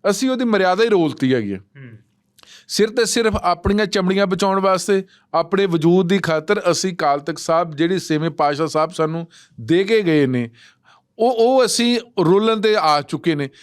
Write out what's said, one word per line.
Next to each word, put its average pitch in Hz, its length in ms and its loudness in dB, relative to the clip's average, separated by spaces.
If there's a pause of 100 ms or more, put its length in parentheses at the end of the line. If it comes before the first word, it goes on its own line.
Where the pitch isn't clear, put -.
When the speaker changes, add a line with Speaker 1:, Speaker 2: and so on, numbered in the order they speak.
Speaker 1:
ਅਸੀਂ 208 200 0
ਉਹਦੀ 254 160 -2
ਮਰਿਆਦਾ 190 380 2
ਹੀ 233 60 2
ਰੋਲਤੀ 151 440 0
ਹੈਗੀ 107 200 -2
ਆ। 95 40 -8
Speaker 2:
ਹੂੰ। 127 320 -20 (800)
Speaker 1:
ਸਿਰ 214 220 0
ਤੇ 233 160 -2
ਸਿਰਫ 220 300 0
ਆਪਣੀਆਂ 196 500 -2
ਚਮੜੀਆਂ 190 420 0
ਬਚਾਉਣ 190 320 0
ਵਾਸਤੇ, 190 440 0 (300)
ਆਪਣੇ 170 320 0
ਵਜੂਦ 170 420 2
ਦੀ 196 100 2
ਖਾਤਰ 165 440 -2 (100)
ਅਸੀਂ 185 220 -4
ਅਕਾਲ 147 260 0
ਤਖਤ 147 200 -8
ਸਾਹਿਬ, 165 360 -2
ਜਿਹੜੀ 170 240 0
ਛੇਵੇਂ 160 300 -2
ਪਾਤਸ਼ਾਹ 147 380 0
ਸਾਹਿਬ 156 240 -2
ਸਾਨੂੰ 165 360 -4 (320)
ਦੇ 165 240 0
ਕੇ 214 180 0
ਗਏ 156 240 2
ਨੇ, 123 240 -2 (680)
ਉਹ, 240 120 2
ਉਹ 247 340 4
ਅਸੀਂ 240 340 0 (200)
ਰੋਲਣ 202 400 2
'ਤੇ 214 160 2
ਆ 151 260 2
ਚੁੱਕੇ 156 340 -4
ਨੇ। 143 140 -6 (140)